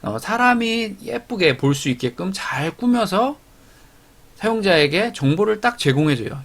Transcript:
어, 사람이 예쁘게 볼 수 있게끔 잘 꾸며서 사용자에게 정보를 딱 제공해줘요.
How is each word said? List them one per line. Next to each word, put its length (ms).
어, 180
사람이 840
예쁘게 540
볼 160
수 160
있게끔 420
잘 420
꾸며서 640
사용자에게 760
정보를 480
딱 180
제공해줘요. 680